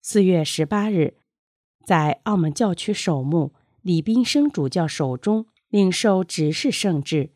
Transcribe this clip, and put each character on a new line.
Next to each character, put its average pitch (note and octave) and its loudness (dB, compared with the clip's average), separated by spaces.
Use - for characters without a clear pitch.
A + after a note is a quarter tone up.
四 G3+ 2
月 F3+ 4
十 D#3 -2
八 G#3 -2
日， E3+ 0
在 D#3 2
澳 G#3+ -2
门 D#3 0
教 F#3+ 0
区 - -6
首 C#3+ -2
目 D3 0
李 E3 0
斌 A3+ 0
生 C#4+ 2
主 C#3+ -2
教 E3+ 0
手 C3 -2
中 G#3+ -2
领 G3+ 4
受 F#3+ 2
执 D#3 -2
事 B3 -2
圣 E3+ -2
职。 D3 -2